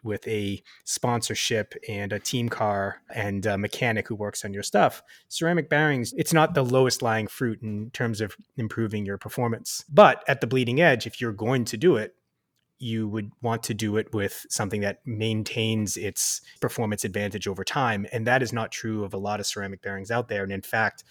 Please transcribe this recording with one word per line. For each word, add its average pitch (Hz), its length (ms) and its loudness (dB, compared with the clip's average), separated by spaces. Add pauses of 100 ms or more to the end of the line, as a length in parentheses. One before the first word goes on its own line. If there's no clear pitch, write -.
with 104 240 -6
a 104 340 -2 (220)
sponsorship 113 920 0 (140)
and 101 240 -6
a 104 80 -2
team 120 300 -2
car 101 520 0 (140)
and 101 300 -2
a 101 120 2
mechanic 107 520 -2
who 113 60 -6
works 104 280 -6
on 101 100 -8
your 101 100 -6
stuff, 190 380 2 (280)
ceramic 165 400 0
bearings, 147 480 2
it's 165 160 0
not 160 200 4
the 143 120 4
lowest 127 360 4
lying 110 260 2
fruit 113 340 -4
in 107 300 -6
terms 117 280 -2
of 110 160 -4 (220)
improving 110 480 -2
your 98 120 -4
performance. - 720 -4
But 147 380 10
at 135 140 2
the - 60 0
bleeding 127 340 2
edge, 123 260 6
if - 140 -12
you're 117 100 -2
going 113 340 0
to 110 120 -6
do 156 180 6
it, 107 180 -2 (640)
you 113 300 -4
would 104 240 -6 (100)
want 113 220 -2
to - 100 -4
do 104 220 0
it 110 180 -2
with 101 360 -2
something 107 320 -2
that 101 240 -2
maintains 110 880 -2
its - 460 -4 (180)
performance 110 460 -2
advantage 104 420 -4
over 95 160 -4
time. 110 480 0
And 113 160 -4
that 127 160 4
is 113 80 -2
not 113 200 -4
true 107 340 -4
of 92 80 -8
a 101 60 -4
lot 101 200 -4
of 101 60 -6
ceramic 98 360 -6
bearings 98 300 -8
out 117 160 0
there. 101 160 -4
And 95 80 -4
in 98 120 -6
fact, - 480 -2